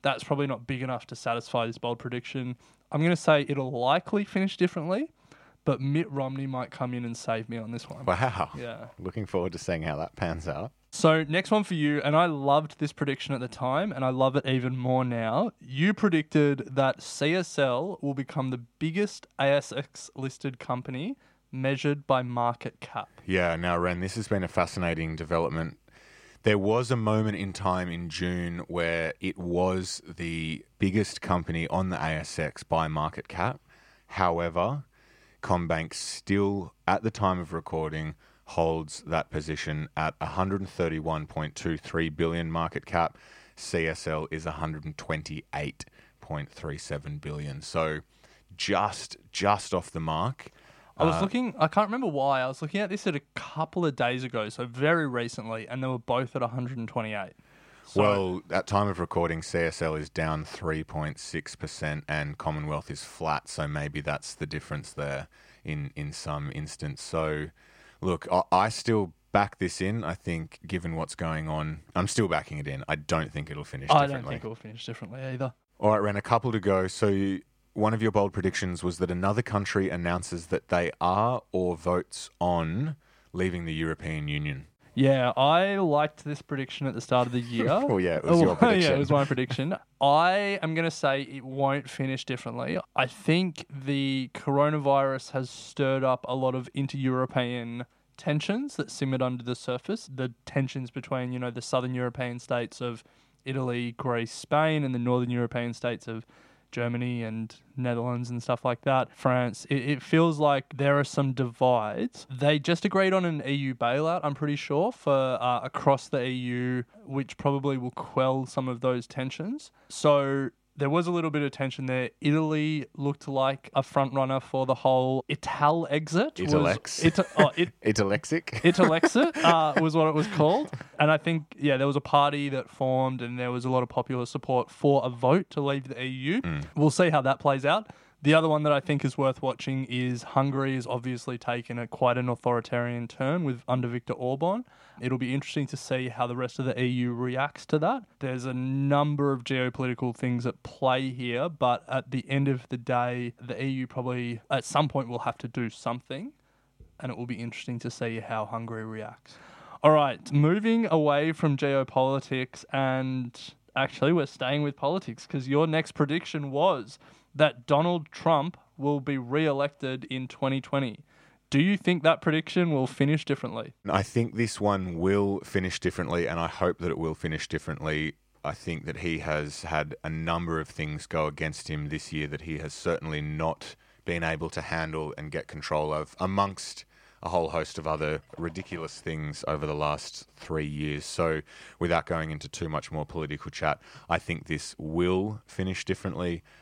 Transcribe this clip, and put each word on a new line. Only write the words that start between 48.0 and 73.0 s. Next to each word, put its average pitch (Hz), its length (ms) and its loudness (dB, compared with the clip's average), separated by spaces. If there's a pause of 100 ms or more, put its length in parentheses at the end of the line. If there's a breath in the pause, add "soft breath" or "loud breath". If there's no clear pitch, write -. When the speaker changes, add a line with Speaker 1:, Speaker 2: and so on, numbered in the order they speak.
Speaker 2:
just, - 580 -2 (160)
just 101 420 0
off 90 180 -2
the 82 80 -6
mark. 80 520 -2 (460 soft breath)
Speaker 1:
I 160 80 4
was 165 100 4
Speaker 2:
Uh, 165 60 0
Speaker 1:
looking, 233 360 -2
I 160 100 4
can't 202 200 2
remember 233 200 -2
why, 139 340 2
I 127 60 0
was 135 140 -8
looking 180 200 -4
at 196 80 -2
this 202 180 -4
at 165 80 0
a 139 60 -4 (120)
couple 160 520 -4
of 139 100 0
days 123 300 0
ago, 107 240 -4
so 123 160 -6
very 147 420 2
recently, 117 600 -6
and 127 140 -6
they 131 60 -2
were 131 100 -2
both 123 380 -2
at 127 80 0
a 117 60 0
hundred 123 280 -6
and 113 120 -6
twenty-eight. 107 440 -6 (520 loud breath)
So - 160 0
Speaker 2:
Well, 98 400 2 (100)
at 92 160 0
time 101 220 4
of 87 100 -4
recording, 82 420 0
C - 180 -2
S 82 220 0
L 80 140 0
is 76 140 -6
down 78 340 -2
three 78 400 -6
point 76 360 -6
six - 360 -8
percent 76 540 -6
and 73 280 -4
Commonwealth 76 540 -6
is - 140 -12
flat, - 420 -4
so - 200 -4
maybe 73 340 -4
that's 73 340 -6
the 78 100 -6
difference 73 460 -10
there 71 380 -6 (340 soft breath)
in, 73 320 -6
in 73 160 -8
some 73 420 -8
instance. 73 480 -10
So, 78 460 -2 (540 soft breath)
look, 90 300 -2
I, 90 100 4 (100)
I 95 180 6
still 107 440 0 (180)
back 101 260 2
this 87 240 -4
in. 104 220 -2
I 80 100 -4
think, 82 540 -6
given 85 280 -4
what's 80 200 -6
going 78 340 -4
on, 78 300 -4 (160)
I'm 92 120 4
still 107 200 2
backing 76 320 -2
it 71 80 -6
in. 69 200 -8
I 78 80 0
don't 78 360 0